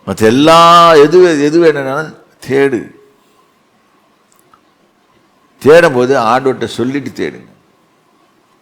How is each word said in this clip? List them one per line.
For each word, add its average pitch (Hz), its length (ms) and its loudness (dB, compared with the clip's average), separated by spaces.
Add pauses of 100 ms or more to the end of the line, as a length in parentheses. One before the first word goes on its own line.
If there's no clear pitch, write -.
மத்த 98 140 -6
எல்லா 165 720 4
எது, 160 500 2
எது 151 160 -2
வேணும்னாலும் 147 580 -4 (300)
தேடு. 131 460 -4 (2750)
தேடும் 160 340 2
போது 123 260 -2
ஆண்டவர்கிட்ட 120 460 -4
சொல்லிட்டு 127 440 -10
தேடுங்க, 65 380 -14 (1160)